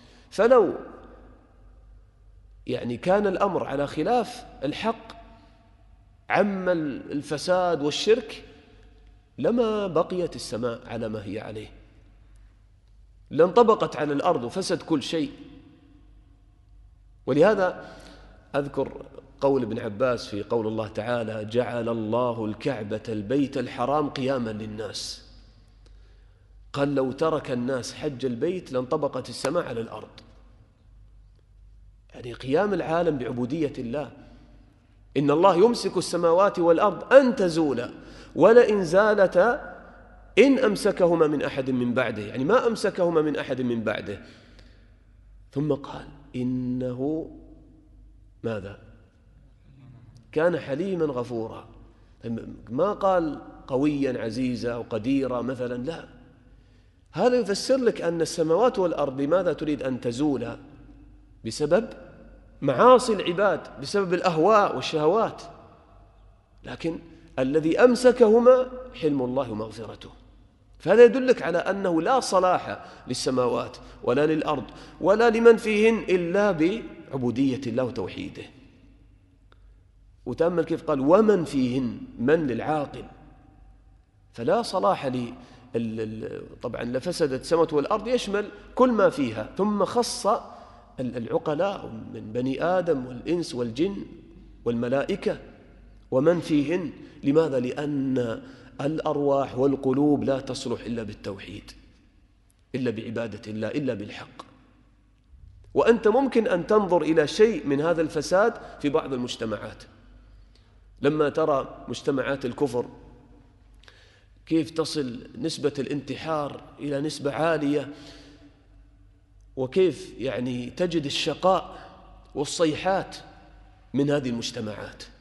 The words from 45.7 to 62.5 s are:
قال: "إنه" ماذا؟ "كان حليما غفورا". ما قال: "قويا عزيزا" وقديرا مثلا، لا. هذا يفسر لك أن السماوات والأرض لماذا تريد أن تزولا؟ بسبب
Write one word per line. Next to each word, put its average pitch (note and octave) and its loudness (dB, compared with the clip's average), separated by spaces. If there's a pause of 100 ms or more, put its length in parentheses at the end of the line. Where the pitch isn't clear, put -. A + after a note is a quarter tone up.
قال: - -10 (280)
"إنه" B2+ -4 (1120)
ماذا؟ G2+ -8 (1500)
"كان E3 0
حليما E3 -4
غفورا". A#2+ -6 (1040)
ما E3 0
قال: F3 0 (260)
"قويا C3+ 0
عزيزا" A#2 -4
وقديرا A#2+ -2
مثلا، B2 -6
لا. D#3+ -8 (1080)
هذا B3 2
يفسر G3+ 0
لك A#3 2
أن E3+ 0
السماوات E3+ 2
والأرض C#3+ 0
لماذا E3+ 2
تريد D3 -4
أن C3 -4
تزولا؟ A#2+ -2 (840)
بسبب D3+ 0 (720)